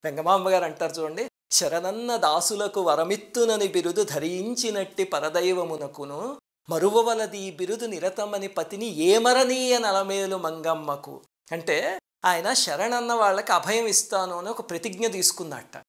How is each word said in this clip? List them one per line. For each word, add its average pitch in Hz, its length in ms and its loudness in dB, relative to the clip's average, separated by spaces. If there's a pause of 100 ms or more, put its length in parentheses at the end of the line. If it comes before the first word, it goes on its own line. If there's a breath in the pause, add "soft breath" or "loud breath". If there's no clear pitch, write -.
వెంగమాంబ 170 460 2
గారు 185 140 4
అంటారు 156 280 -4
చూడండి, 165 380 -6 (220)
"శరణన్న 185 640 0
దాసులకు 196 680 0
వరమిత్తునని 202 840 2
బిరుదు 175 360 0
ధరించినట్టి 190 1000 -2
పరదైవమునకును 160 1300 -2 (320)
మరువవలది 214 680 2
ఈ 190 140 -8
బిరుదు 180 340 -4
నిరతమని 196 640 -4
పతిని 196 380 -6
ఏమరనీయ 247 920 4
నలమేలు 196 580 0
మంగమ్మకు." 156 880 -4 (300)
అంటే 180 480 -2 (260)
ఆయన 180 280 2
శరణన్న 233 600 0
వాళ్ళకి 208 380 2
అభయం 208 340 2
ఇస్తాను 185 520 0
అని 180 120 -8
ఒక 226 200 -8
ప్రతిజ్ఞ 185 380 -4
తీసుకున్నట్ట. 175 800 -4